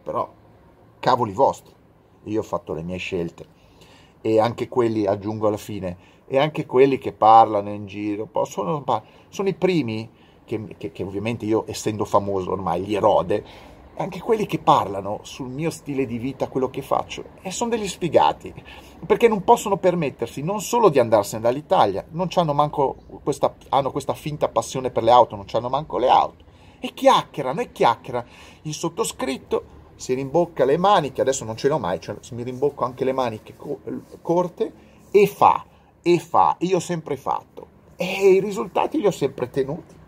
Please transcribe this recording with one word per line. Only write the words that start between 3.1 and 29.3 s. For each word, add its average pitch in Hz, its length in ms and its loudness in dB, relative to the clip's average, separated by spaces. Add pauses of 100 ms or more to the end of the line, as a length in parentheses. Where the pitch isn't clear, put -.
e 110 180 2
anche 117 280 0
quelli, 113 380 0
aggiungo 104 420 -2
alla 104 100 0
fine, 92 400 -8 (300)
e 135 100 0
anche 151 280 0
quelli 135 320 4
che 101 160 -6
parlano 107 580 6
in 104 140 -10
giro, 104 400 -6
po-, 117 200 -2
sono, 165 380 -4
pa-, 120 200 -2 (260)
sono 196 180 -4
i 190 60 -2
primi 117 560 -2 (340)
che, 110 340 -8
che, - 140 -10
che - 120 -10
ovviamente 104 420 -6
io, 107 220 2
essendo 107 360 -6
famoso 98 480 0
ormai, 90 320 -4
li 104 120 -4
erode, 98 480 2 (520)
anche 175 240 -8
quelli 214 260 0
che 160 140 -6
parlano 101 640 0
sul - 260 -12
mio 151 200 -4
stile 135 360 -6
di 117 120 -6
vita, 131 320 -4
quello 127 200 -2
che 135 120 -8
faccio, - 420 -4 (180)
e 185 100 -10
sono 233 180 -4
degli 220 180 -2
sfigati, - 680 -2 (520)
perché 214 220 2
non 214 160 0
possono 226 340 2
permettersi 160 640 -2
non 196 200 -4
solo 226 280 4
di 139 100 4
andarsene 107 420 2
dall'Italia, 120 680 0
non 170 180 -4
c'hanno 165 240 0
manco 147 420 0 (280)
questa, 135 320 -2 (140)
hanno 135 220 0
questa 135 220 -6
finta 147 360 -4
passione 123 420 -4
per 113 120 -2
le 113 80 6
auto, 120 240 6
non 98 120 -12
c'hanno 123 220 -4
manco 139 280 -4
le 117 120 0
auto, - 340 2 (360)
e - 140 -10
chiacchierano, 202 680 0
e 240 100 -8
chiacchiera. 120 540 0 (380)
Il 156 100 -8
sottoscritto - 1040 -6 (160)